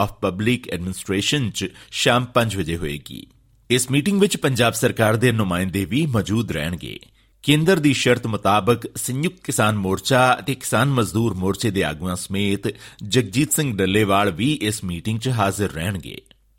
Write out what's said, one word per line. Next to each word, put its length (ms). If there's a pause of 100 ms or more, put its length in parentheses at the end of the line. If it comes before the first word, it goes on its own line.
of 100
ਪਬਲਿਕ 560
ਐਡਮਿਨਿਸਟ੍ਰੇਸ਼ਨ 800
'ਚ 160 (240)
ਸ਼ਾਮ 340
ਪੰਜ 300
ਵਜੇ 220
ਹੋਏਗੀ। 500 (420)
ਇਸ 220
ਮੀਟਿੰਗ 300
ਵਿੱਚ 160
ਪੰਜਾਬ 360
ਸਰਕਾਰ 420
ਦੇ 160
ਨੁਮਾਇੰਦੇ 540
ਵੀ 200
ਮੌਜੂਦ 460
ਰਹਿਣਗੇ। 480 (440)
ਕੇਂਦਰ 360
ਦੀ 140
ਸ਼ਰਤ 340
ਮੁਤਾਬਕ 720
ਸੰਯੁਕਤ 460
ਕਿਸਾਨ 340
ਮੋਰਚਾ 600
ਅਤੇ 160
ਕਿਸਾਨ 340
ਮਜ਼ਦੂਰ 440
ਮੋਰਚੇ 380
ਦੇ 120
ਆਗੂਆਂ 320
ਸਮੇਤ 600 (280)
ਜਗਜੀਤ 480
ਸਿੰਘ 260
ਡੱਲੇਵਾਲ 540
ਵੀ 300
ਇਸ 220
ਮੀਟਿੰਗ 360
'ਚ 100
ਹਾਜ਼ਰ 420
ਰਹਿਣਗੇ। 500 (380)